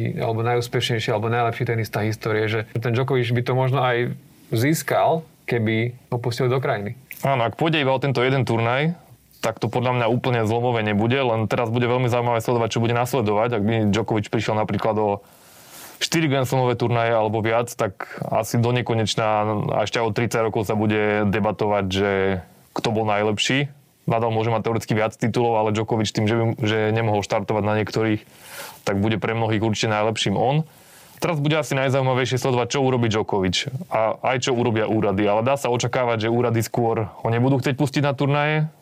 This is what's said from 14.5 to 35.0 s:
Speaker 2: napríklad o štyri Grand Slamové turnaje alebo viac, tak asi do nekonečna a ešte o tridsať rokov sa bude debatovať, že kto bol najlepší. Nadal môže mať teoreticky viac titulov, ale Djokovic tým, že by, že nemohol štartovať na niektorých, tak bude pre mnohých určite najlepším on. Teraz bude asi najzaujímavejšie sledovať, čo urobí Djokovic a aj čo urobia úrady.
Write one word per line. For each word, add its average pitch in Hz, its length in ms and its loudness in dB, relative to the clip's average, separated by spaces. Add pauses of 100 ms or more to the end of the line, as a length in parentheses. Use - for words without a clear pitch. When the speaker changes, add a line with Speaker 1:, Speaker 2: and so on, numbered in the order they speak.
Speaker 2:
napríklad 107 400 0
o 101 240 0 (800)
štyri 165 320 0
Grand 131 160 2
Slamové 127 320 2
turnaje 117 320 2
alebo 110 320 2
viac, 117 240 2
tak - 480 -6 (160)
asi 113 240 -2
do 120 160 4
nekonečna 113 720 0 (320)
a - 80 2
ešte 120 160 -2
o 113 80 0
tridsať 117 320 0
rokov 110 240 0
sa 113 80 -2
bude 107 560 2
debatovať, 104 640 0
že 101 180 2 (640)
kto - 240 -4
bol 110 80 0
najlepší. 107 640 0 (340)
Nadal 113 320 0
môže 110 160 0
mať 110 160 -2
teoreticky 113 320 0
viac 110 160 0
titulov, 117 480 0
ale 107 80 2
Djokovic 107 400 0
tým, 107 160 0
že 110 80 2
by, 113 100 2 (140)
že 107 200 0 (120)
nemohol 107 320 0
štartovať 107 400 -2
na 107 160 0
niektorých, 107 400 0 (640)
tak 101 160 0
bude 110 240 2
pre 117 80 -2
mnohých 110 320 0
určite 110 320 0
najlepším 107 400 0
on. 135 320 0 (560)
Teraz 160 160 0
bude 143 160 0
asi 143 240 0
najzaujímavejšie 131 560 2
sledovať, 123 320 0
čo 143 160 -2
urobí 127 240 2
Djokovic 101 640 0 (240)
a 110 240 0 (160)
aj 131 160 -2
čo 120 80 0
urobia 110 320 0
úrady. 104 320 2